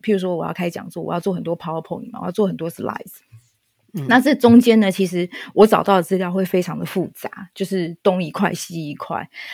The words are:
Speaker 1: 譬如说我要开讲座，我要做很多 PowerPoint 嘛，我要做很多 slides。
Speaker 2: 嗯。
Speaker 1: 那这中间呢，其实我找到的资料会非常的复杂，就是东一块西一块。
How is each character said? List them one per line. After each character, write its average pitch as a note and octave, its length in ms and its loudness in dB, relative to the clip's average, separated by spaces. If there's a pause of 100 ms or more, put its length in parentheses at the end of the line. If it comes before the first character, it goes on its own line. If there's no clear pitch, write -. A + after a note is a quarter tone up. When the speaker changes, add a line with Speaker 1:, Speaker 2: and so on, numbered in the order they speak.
Speaker 1:
譬 A3 100 0
如 G3 80 2
说 F3+ 160 -2
我 E3 100 -4
要 E3 60 -4
开 F3 180 -4
讲 - 200 -10
座， E3+ 120 -10
我 E3 120 -6
要 F3 60 -2
做 F#3+ 140 -2
很 F3 80 -6
多 E3 160 -4
PowerPoint - 540 -8
嘛， - 80 -14
我 F3 60 -8
要 F3+ 60 -6
做 G3+ 160 0
很 D#3+ 100 -6
多 E3 120 -8
slides。 - 500 -10 (720)
Speaker 2:
嗯。 D#3 160 -6
Speaker 1:
那 B3 100 6
这 C#4 160 2
中 A#3 240 8
间 A#3 220 6
呢， F#3+ 100 2
其 F#3+ 140 0
实 F3+ 240 -2 (240)
我 G3+ 120 8
找 G#3+ 160 6
到 G3 160 4
的 F3 60 2
资 F#3 140 0
料 F3+ 140 -2
会 F#3+ 120 0
非 F#3 180 2
常 D#3 160 -6
的 E3+ 80 -6
复 E3+ 280 -4
杂， - 400 -14
就 G3 120 -6
是 F3 380 -4
东 F#3 180 4
一 D#3+ 80 -4
块 G3 240 -2
西 E3 360 -8
一 D3 60 -10
块。 - 340 -8 (240)